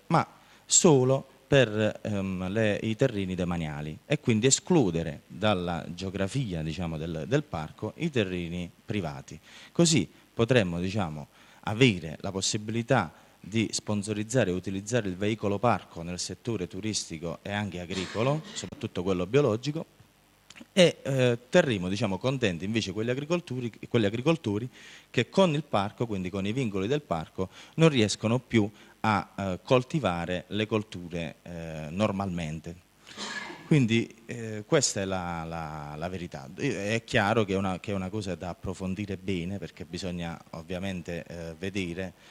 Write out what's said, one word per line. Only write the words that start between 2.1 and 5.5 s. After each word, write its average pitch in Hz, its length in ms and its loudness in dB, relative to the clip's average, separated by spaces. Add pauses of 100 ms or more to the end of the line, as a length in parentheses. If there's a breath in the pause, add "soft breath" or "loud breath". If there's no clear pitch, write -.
le, 104 340 2
i 113 140 -2
terreni 101 400 0
demaniali 78 680 -2
e - 160 0
quindi 113 260 4
escludere 82 800 2
dalla 87 560 0 (100)